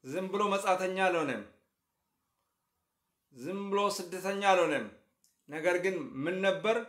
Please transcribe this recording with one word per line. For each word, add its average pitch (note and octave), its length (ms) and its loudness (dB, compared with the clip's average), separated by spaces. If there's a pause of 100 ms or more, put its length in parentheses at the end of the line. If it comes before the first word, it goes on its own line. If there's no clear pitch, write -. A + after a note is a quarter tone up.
ዝም E3 240 -6
ብሎ G3+ 200 0
መጻተኛ F#3+ 540 0
አልሆነም። D#3 400 0 (1900)
ዝም D#3+ 300 -8
ብሎ G3+ 160 0 (100)
ስደተኛ F#3+ 560 -4
አልሆነም። D#3+ 400 4 (640)
ነገር D#3+ 320 0
ግን F#3 160 0 (220)
ምን E3+ 220 -2
ነበር? G3 360 2 (120)